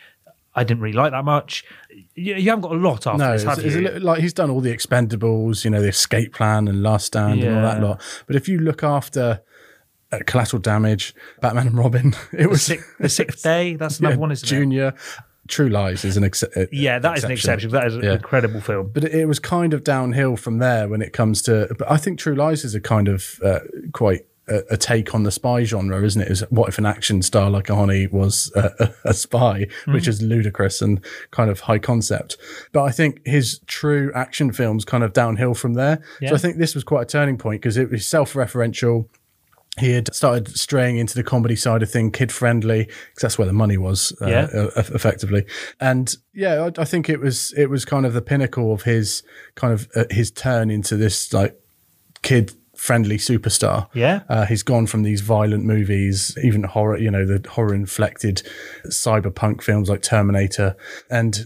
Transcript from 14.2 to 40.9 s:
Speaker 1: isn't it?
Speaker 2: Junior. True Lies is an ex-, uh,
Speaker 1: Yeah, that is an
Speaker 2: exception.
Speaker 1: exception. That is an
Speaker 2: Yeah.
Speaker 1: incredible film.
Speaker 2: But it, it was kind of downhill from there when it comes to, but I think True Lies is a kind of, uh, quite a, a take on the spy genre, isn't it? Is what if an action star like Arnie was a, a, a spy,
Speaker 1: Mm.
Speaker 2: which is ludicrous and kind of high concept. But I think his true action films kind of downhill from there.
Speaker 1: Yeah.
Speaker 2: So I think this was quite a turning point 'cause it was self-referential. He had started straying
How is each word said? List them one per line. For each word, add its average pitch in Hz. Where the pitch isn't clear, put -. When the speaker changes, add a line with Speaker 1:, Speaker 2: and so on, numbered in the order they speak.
Speaker 1:
isn't 127
it? -
Speaker 2:
Junior. 135
True 139
Lies 98
is 98
an 101
ex-, 98
uh, -
Speaker 1:
Yeah, 139
that 160
is 123
an -
Speaker 2:
exception. 113
Speaker 1:
exception. -
That 127
is 113
an 120
Speaker 2:
Yeah. 101
Speaker 1:
incredible 110
film. 98
Speaker 2:
But 147
it, 156
it 160
was 147
kind 170
of 143
downhill 131
from 113
there 120
when 107
it -
comes 110
to, 110
but -
I 151
think 170
True 151
Lies 151
is 117
a 104
kind 104
of, 98
uh, 95
quite 95
a, 104
a 104
take 113
on 110
the 101
spy 123
genre, 98
isn't 104
it? -
Is 95
what 113
if -
an 107
action 104
star 101
like 98
Arnie 98
was 98
a, 101
a, -
a 110
spy, 104
Speaker 1:
Mm. 139
Speaker 2:
which 170
is 107
ludicrous 107
and 104
kind 110
of 95
high 110
concept. -
But 147
I 139
think 147
his 135
true 143
action 131
films 107
kind 120
of 113
downhill 120
from 120
there. 147
Speaker 1:
Yeah. 131
Speaker 2:
So 151
I -
think 175
this 165
was 135
quite 135
a -
turning 139
point 107
'cause 113
it 127
was 107
self-referential. 120
He 127
had 123
started 123
straying 123